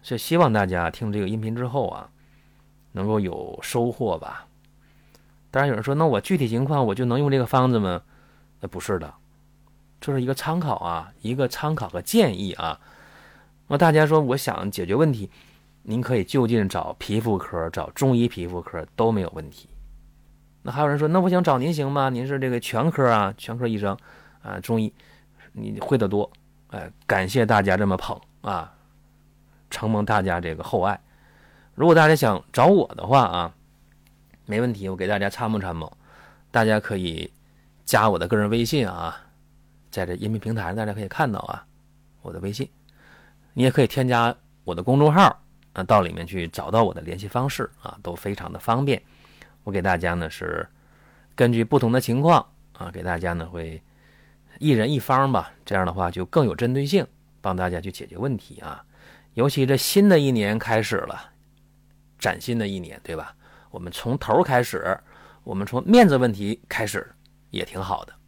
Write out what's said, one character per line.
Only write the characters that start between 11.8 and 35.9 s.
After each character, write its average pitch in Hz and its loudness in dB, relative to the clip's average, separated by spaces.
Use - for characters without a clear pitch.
和 90 -8
建 139 2
议 95 -6
啊。 82 -6
那 143 -2
大 160 6
家 156 6
说 156 6
，“我 - 2
想 101 -4
解 92 -6
决 92 0
问 147 4
题”， 101 -6
您 110 -4
可 123 0
以 95 0
就 127 2
近 110 2
找 85 -4
皮 107 -4
肤 110 0
科， 85 -6
找 80 -8
中 131 2
医 117 2
皮 87 -6
肤 90 -8
科 82 -10
都 113 2
没 104 0
有 85 -6
问 78 -10
题。 - -20
那 - -10
还 135 -2
有 151 2
人 143 2
说 151 2
，“那 180 4
我 180 2
想 180 4
找 139 4
您 151 0
行 143 -2
吗？ 139 0
您 123 -4
是 139 -4
这 131 -2
个 120 0
全 120 0
科 139 2
啊， 107 4
全 - -12
科 120 -4
医 110 -2
生 101 -4
啊， 98 -12
中 113 -2
医， 107 -2
你 107 -10
会 131 0
得 104 0
多。” 104 -2
哎， 90 -12
感 95 2
谢 117 2
大 107 4
家 95 2
这 104 2
么 95 2
捧 - -6
啊， 90 -8
承 - -6
蒙 107 0
大 107 2
家 90 -2
这 82 -6
个 85 -12
厚 - -2
爱。 98 0
如 143 0
果 170 8
大 160 8
家 156 6
想 110 0
找 127 4
我 185 6
的 82 -10
话 127 6
啊， 87 -2
没 107 -2
问 120 0
题， 98 -8
我 95 -6
给 92 -4
大 104 0
家 98 0
参 110 -6
谋 110 0
参 90 -6
谋。 80 -10